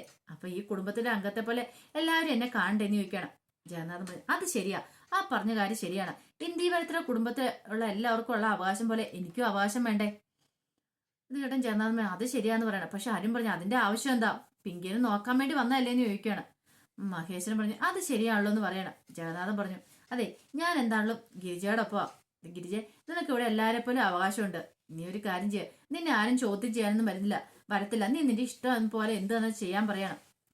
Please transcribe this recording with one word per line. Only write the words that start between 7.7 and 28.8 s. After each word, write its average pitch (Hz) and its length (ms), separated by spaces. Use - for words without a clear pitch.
എല്ലാവർക്കും 226 500
ഉള്ള 214 120
അവകാശം 202 420
പോലെ 220 240
എനിക്കും 180 320
അവകാശം 208 380
വേണ്ടേ?" 208 240
ഇത് 262 60
കേട്ടൻ 269 240
ജഗന്നാഥൻ 220 340
പറഞ്ഞു, 214 160
"അത് 185 160
ശരിയാന്ന് 226 380
പറയണം. 196 240
പക്ഷെ 208 220
അരുൺ 202 220
പറഞ്ഞു, 226 180
അതിന്റെ 190 260
ആവശ്യം 220 360
എന്താ? 220 160
പിങ്കിനെ 185 380
നോക്കാൻ 226 380
വേണ്ടി 269 180
വന്നതല്ലേന്ന്?" 247 480
ചോദിക്കുകയാണ്. 202 400
മഹേശ്വരൻ 185 600
പറഞ്ഞു, 214 240
"അത് 370 200
ശരിയാണല്ലോ" 220 500
എന്ന് 214 120
പറയണം. 185 320
ജഗന്നാഥൻ 175 480
പറഞ്ഞു, 190 220
"അതെ, 247 140
ഞാൻ 339 240
എന്താണല്ലോ 220 360
ഗിരിജയുടെ 185 440
ഒപ്പമാ. 202 240
ഗിരിജ, 175 320
നിനക്ക് 330 280
ഇവിടെ 240 140
എല്ലാരെ 220 340
പോലും 247 240
അവകാശമുണ്ട്. 190 580
നീ 160 160
ഒരു 190 120
കാര്യം 202 320
ചെയ്യ, 202 140
നിന്നെ 330 200
ആരും 233 260
ചോദ്യം 226 360
ചെയ്യാനൊന്നും 220 340
വരുന്നില്ല, 196 300
വരത്തില്ല. 202 380
നീ 277 140
നിന്റെ 247 220
ഇഷ്ടം 247 460